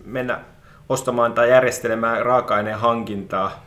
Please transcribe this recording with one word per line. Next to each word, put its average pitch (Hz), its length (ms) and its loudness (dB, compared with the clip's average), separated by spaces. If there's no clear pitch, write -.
mennä 127 340 -6
ostamaan 120 440 0
tai 120 160 4
järjestelemään 117 760 2
raaka-aineen 107 540 0
hankintaa 101 880 -4